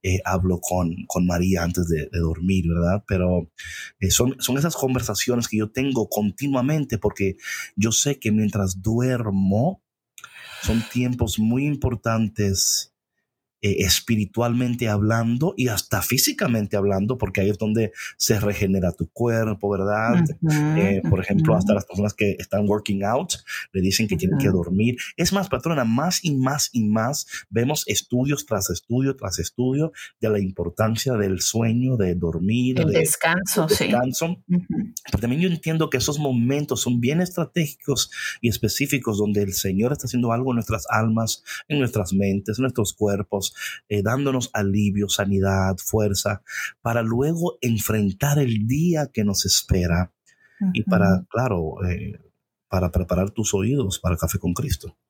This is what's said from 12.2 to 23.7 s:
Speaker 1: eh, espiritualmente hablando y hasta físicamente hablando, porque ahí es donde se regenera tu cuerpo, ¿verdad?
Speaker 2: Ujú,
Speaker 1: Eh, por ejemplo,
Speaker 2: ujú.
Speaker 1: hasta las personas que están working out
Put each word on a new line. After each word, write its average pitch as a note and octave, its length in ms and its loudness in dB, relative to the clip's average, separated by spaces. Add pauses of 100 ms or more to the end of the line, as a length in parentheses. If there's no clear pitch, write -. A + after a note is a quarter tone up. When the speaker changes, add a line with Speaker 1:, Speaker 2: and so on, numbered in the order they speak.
Speaker 1:
eh, G2+ 180 2
espiritualmente A#2 1040 0
hablando A#2 680 0
y B2+ 120 0
hasta G#2+ 340 -2
físicamente A#2 720 0
hablando, G2+ 420 0
porque G2 220 -2
ahí G2 100 2
es G2+ 80 -2
donde G#2+ 340 0 (240)
se A2 220 2
regenera G2 540 2
tu - 160 -6
cuerpo, A2+ 640 0
¿verdad? G#2+ 520 2 (180)
Speaker 2:
Ujú, D3+ 360 2
Speaker 1:
Eh, F#3+ 320 2
por - 120 4
ejemplo, - 340 2
Speaker 2:
ujú. - 40 4
Speaker 1:
hasta G2+ 160 4
las G2 100 0
personas G#2 300 -2
que G2+ 240 0
están G2+ 300 0
working G2+ 360 0
out C3+ 280 0 (400)